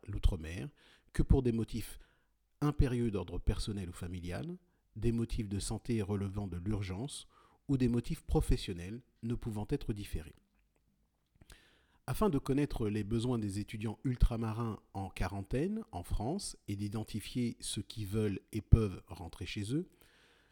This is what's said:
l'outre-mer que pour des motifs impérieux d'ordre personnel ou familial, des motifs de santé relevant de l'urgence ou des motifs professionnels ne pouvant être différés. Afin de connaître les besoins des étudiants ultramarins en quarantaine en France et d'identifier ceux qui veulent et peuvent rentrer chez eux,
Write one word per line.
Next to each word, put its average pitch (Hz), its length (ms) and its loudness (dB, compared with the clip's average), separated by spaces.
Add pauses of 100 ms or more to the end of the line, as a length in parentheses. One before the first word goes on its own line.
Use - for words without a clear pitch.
l'outre-mer 98 640 0 (420)
que - 120 2
pour 139 180 6
des 120 100 4
motifs 113 480 -2 (640)
impérieux 127 480 4
d'ordre 90 300 -4
personnel 101 500 -2
ou 90 40 -8
familial, 92 640 -6 (380)
des 113 160 2
motifs 117 380 0
de 98 100 -2
santé 110 440 -2
relevant 98 440 -2
de 87 100 -6
l'urgence 101 720 -4 (400)
ou 139 100 2
des 127 120 4
motifs 120 320 -2
professionnels 107 800 0 (220)
ne 117 100 -2
pouvant 107 360 -4
être 143 220 -2
différés. 92 440 -8 (1700)
Afin 196 240 2
de 143 80 4
connaître 131 500 0
les 104 160 0
besoins 117 360 0
des 101 180 -2
étudiants 107 460 -6
ultramarins 113 760 2 (140)
en 95 160 -4
quarantaine 123 840 -2
en - 120 -6
France 151 520 -2 (120)
et 101 80 -4
d'identifier 107 840 -4
ceux - 220 -6
qui 101 240 -8
veulent 104 340 0 (120)
et 107 100 -4
peuvent 98 460 8
rentrer 87 400 -10
chez 107 260 -6
eux, 175 160 -4 (640)